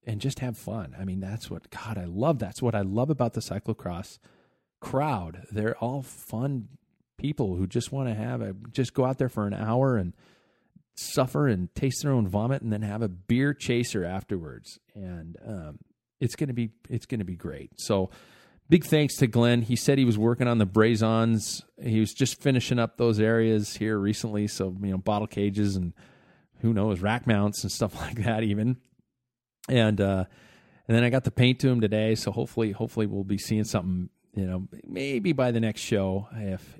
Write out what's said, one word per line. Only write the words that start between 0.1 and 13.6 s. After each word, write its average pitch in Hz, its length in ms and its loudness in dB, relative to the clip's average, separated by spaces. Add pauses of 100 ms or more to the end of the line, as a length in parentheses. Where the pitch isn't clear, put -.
just 135 160 -4
have 123 180 -6
fun. 104 420 -10
I 95 60 -8
mean, 95 160 -4
that's 98 300 -8
what, 87 180 -10
God, 110 300 -8
I 90 80 -6
love, 117 320 0
that's - 240 -8
what 117 120 0
I 104 60 2
love 104 300 0
about 127 240 0
the 113 60 -2
cyclocross 95 800 -8 (640)
crowd. 101 720 -4
They're 107 240 -2
all 131 260 -4
fun 131 680 -6 (500)
people 123 380 -2
who 92 100 0
just 117 260 -2
wanna 131 220 -2
have 117 260 -4
a, 101 140 -6 (160)
just 127 240 -2
go 131 100 4
out 131 140 0
there 131 100 2
for 104 180 -2
an 101 80 -2
hour 117 420 2
and 87 160 0 (800)
suffer 143 520 0
and 92 280 0
taste - 280 -2
their 147 100 0
own 120 140 4
vomit 110 360 0
and 113 100 -2
then 104 100 -2
have 107 200 -4
a 110 60 0
beer 117 440 0
chaser 120 520 0